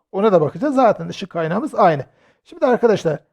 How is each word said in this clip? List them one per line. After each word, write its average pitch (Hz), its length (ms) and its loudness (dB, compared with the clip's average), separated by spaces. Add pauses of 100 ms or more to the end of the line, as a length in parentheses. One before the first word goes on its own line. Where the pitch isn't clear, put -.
(120)
ona 202 200 0
da 175 100 4
bakacağız. 202 340 -2
Zaten 208 340 2
ışık 180 200 -12
kaynağımız 170 460 -6
aynı. 160 300 2 (380)
Şimdi 339 220 -6
arkadaşlar 208 540 0 (140)